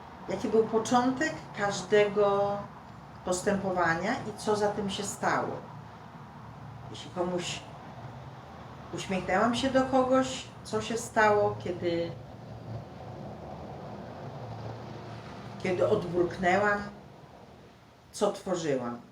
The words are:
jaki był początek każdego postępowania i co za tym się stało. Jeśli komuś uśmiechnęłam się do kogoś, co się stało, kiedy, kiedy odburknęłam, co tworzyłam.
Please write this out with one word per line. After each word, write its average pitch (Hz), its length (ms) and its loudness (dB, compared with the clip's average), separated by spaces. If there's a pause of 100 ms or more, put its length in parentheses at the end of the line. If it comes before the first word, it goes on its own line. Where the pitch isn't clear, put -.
(280)
jaki 196 200 -2
był 220 160 6
początek 254 680 4 (260)
każdego 202 1000 4 (680)
postępowania 185 880 2
i 220 260 -4
co 208 180 2
za 208 120 4
tym 202 220 0
się 202 120 -4
stało. - 540 0 (1300)
Jeśli - 200 -12
komuś 180 500 -2 (1300)
uśmiechnęłam 190 600 2
się 262 160 2
do 262 140 6
kogoś, 262 600 4 (200)
co 214 180 -2
się 226 160 -2
stało, 208 680 6
kiedy, 170 480 0 (3500)
kiedy 180 260 2
odburknęłam, 185 960 4 (1300)
co 202 200 2
tworzyłam. 135 680 -2 (120)